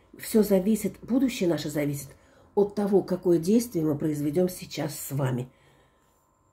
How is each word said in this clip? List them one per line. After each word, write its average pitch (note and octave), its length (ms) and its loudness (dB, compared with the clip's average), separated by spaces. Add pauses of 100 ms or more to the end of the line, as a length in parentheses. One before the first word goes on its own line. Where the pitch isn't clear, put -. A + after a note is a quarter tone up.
(180)
Всё - 240 2
зависит, G3+ 600 2
будущее A#3 460 0
наше D3+ 220 -2
зависит C#3+ 380 -4 (460)
от G3+ 200 2
того, G3 280 2
какое F3+ 360 2
действие F3+ 460 2
мы D3+ 120 0
произведём D3+ 520 0
сейчас - 500 -8
с - 140 -10
вами. B2+ 360 -2 (1040)